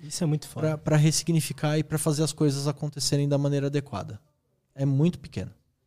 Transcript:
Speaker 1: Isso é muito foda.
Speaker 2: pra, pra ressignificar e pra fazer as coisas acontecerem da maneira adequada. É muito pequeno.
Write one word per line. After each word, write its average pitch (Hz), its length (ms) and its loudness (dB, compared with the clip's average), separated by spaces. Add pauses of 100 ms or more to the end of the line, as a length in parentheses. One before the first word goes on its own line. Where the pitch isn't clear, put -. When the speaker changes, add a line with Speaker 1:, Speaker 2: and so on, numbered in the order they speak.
Speaker 1:
Isso 151 200 -6
é 165 40 2
muito 151 200 -2
foda. 156 200 -4
Speaker 2:
pra, 156 100 -2
pra 156 200 2
ressignificar 151 800 2
e 156 60 0
pra 156 140 -4
fazer 156 260 0
as 151 100 -2
coisas 139 340 2
acontecerem 143 640 -2
da 143 80 2
maneira 143 300 0
adequada. 135 520 -6 (540)
É 139 120 -2
muito 143 340 2
pequeno. - 320 -10 (360)